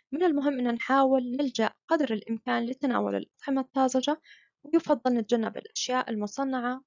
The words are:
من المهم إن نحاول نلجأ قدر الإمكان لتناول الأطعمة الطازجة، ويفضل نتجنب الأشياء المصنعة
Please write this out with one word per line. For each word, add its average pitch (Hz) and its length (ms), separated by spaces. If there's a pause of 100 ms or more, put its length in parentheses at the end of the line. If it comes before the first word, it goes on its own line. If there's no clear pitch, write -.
(120)
من 311 120
المهم 285 360
إن 240 140
نحاول 262 580
نلجأ 247 380 (180)
قدر 302 260
الإمكان 233 520
لتناول 220 500
الأطعمة - 460
الطازجة، 262 600 (420)
ويفضل 302 500
نتجنب 220 440
الأشياء - 520
المصنعة 247 760